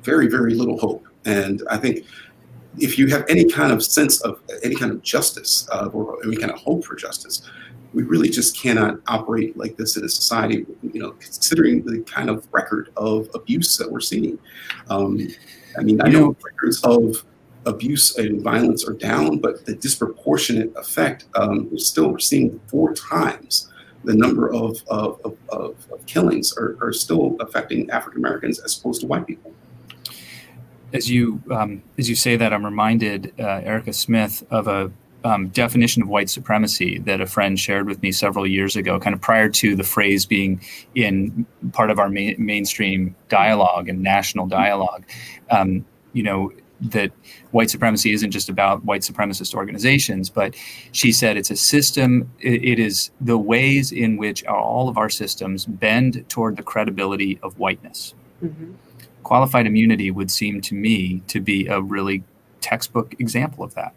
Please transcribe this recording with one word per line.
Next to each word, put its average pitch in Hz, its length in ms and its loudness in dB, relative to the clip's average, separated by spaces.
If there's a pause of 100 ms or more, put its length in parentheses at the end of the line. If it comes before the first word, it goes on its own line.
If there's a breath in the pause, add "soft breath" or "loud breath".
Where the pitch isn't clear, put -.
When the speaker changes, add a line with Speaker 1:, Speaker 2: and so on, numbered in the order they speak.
Speaker 1:
very, 143 240 4
very 117 260 2
little 117 260 0
hope. - 280 -4 (180)
And 98 460 0
I 107 80 0
think 117 260 -2 (720 loud breath)
if 139 220 -2
you 135 80 6
have 143 240 2
any 170 160 6
kind 151 260 4
of 107 100 2
sense - 380 2
of - 220 -6 (200)
any 123 120 -2
kind 120 180 -2
of - 100 -8
justice, - 720 -2
uh, 101 220 -4
or 110 320 -6
any 110 100 -2
kind 110 160 -4
of - 60 -12
hope 165 260 -2
for - 100 -12
justice, - 460 -10 (540 loud breath)
we - 80 0
really - 260 2
just - 260 0
cannot 110 520 2
operate 110 500 -2
like 110 220 -8
this 110 180 -4
in - 80 -6
a - 60 -6
society, 110 560 0 (160)
you - 180 -8
know, - 120 -10
considering - 760 2
the 113 160 -4
kind - 260 -4
of 110 240 -4
record - 460 -2
of 110 360 0
abuse 156 440 0
that 117 120 -6
we're 117 80 -6
seeing. - 400 -4 (520 loud breath)
Um, 98 360 -2 (520 loud breath)
I - 40 -2
mean, 107 200 4
I 156 40 4
Speaker 2:
You 156 60 8
Speaker 1:
know 156 80 10
Speaker 2:
know - 240 6
Speaker 1:
records - 400 -2
of 117 400 4 (400)
abuse 123 540 0
and 107 240 0
violence 117 440 2
are - 60 -6
down, 127 460 0
but - 260 -2
the 139 100 -6
disproportionate 131 1000 -2
effect, - 480 -2 (100)
um, 101 380 0
is - 140 -4
still, 156 240 2
we're - 80 -4
seeing - 480 2
four 156 260 2
times - 800 -4 (320 loud breath)
the 110 100 2
number 120 380 4
of, 113 360 -4
of, 107 360 -2
of, 110 120 -8 (120)
of, - 260 -8 (160)
of - 160 -16
killings - 520 0
are, 110 240 -4
are 117 100 -2
still - 480 0
affecting - 500 -4
African - 300 -6
Americans - 400 -4
as - 180 -6
opposed 123 220 -6
to 123 60 -8
white 160 200 -2
people. - 260 -14 (1400 loud breath)
Speaker 2:
As 123 180 -4
you, 120 400 2
um, 104 320 -4 (160)
as 120 100 -2
you 117 80 0
say 120 200 4
that, 113 160 2
I'm 104 120 -2
reminded, 107 720 0
uh, 98 260 -4
Erica 107 280 -4
Smith, 110 580 -2
of 110 180 0
a, 98 220 -2 (340)
um, 98 240 0
definition 117 520 2
of 98 80 -2
white 101 220 0
supremacy 104 720 0
that 98 200 -2
a 95 60 -4
friend 98 320 0
shared 98 280 -2
with 98 160 -6
me 95 100 0
several 98 340 0
years 95 300 2
ago, 92 240 0
kind 101 140 0
of 92 60 -6
prior 110 280 4
to 104 260 2
the 95 80 0
phrase 101 420 2
being 95 380 0 (320 loud breath)
in 107 500 0 (280)
part 107 180 2
of 104 80 2
our 101 100 4
ma-, 101 300 -2
mainstream 98 760 -2 (140)
dialogue 98 600 4
and 92 120 -4
national 95 460 0
dialogue. 95 580 0 (460 loud breath)
Um, 95 340 2 (280)
you 120 100 -2
know, 95 300 -2 (280)
that 107 300 -2 (400 loud breath)
white 113 180 4
supremacy 110 440 2
isn't 107 180 0
just - 180 -4
about 98 360 0
white 101 180 -2
supremacist 98 540 -4
organizations, 104 760 0
but 98 240 0 (380 loud breath)
she - 180 2
said 110 260 2
it's 98 140 -4
a 101 60 -4
system, 127 760 4 (140)
i-, - 20 0
it 120 320 2
is 104 320 0 (100)
the 117 160 2
ways 131 540 4
in 113 260 0
which 104 300 -6
all 113 420 0
of 110 80 -4
our 107 140 0
systems 95 560 -6
bend 113 600 2
toward 110 280 -2
the - 60 -12
credibility 98 800 -2
of 95 160 -12
whiteness. - 560 -6 (280)
Speaker 3:
Mm-hmm. 160 300 -10 (520 loud breath)
Speaker 2:
Qualified 127 420 4
immunity 107 460 4
would 95 180 -4
seem 101 300 -4
to 98 160 -8
me 95 500 0
to 101 140 -4
be 98 260 0
a 98 160 0
really 98 400 -2 (380)
textbook - 580 -4
example 120 460 -4
of - 100 -14
that. - 220 -8